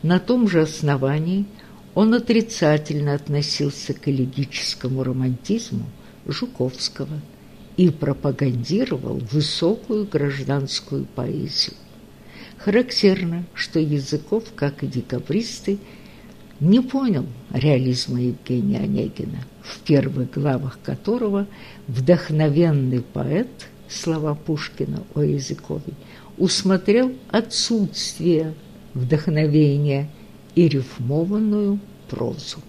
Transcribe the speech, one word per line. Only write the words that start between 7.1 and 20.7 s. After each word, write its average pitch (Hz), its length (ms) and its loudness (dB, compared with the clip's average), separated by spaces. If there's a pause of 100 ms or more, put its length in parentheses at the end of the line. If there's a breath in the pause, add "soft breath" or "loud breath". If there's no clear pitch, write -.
и 180 120 6
пропагандировал 135 1300 -2 (140)
высокую 196 760 0
гражданскую 139 1000 -2
поэзию. - 680 -4 (840 loud breath)
Характерно, 190 960 2
что - 260 -2
Языков, 147 640 -2 (120)
как 143 280 -4
и 135 40 -4
декабристы, 151 920 -4 (840 loud breath)
не 190 200 6
понял 254 460 0 (260)
реализма 127 680 2
Евгения 120 580 0
Онегина – - 640 -4 (180)
в - 180 -16
первых 135 520 2
главах 143 520 -2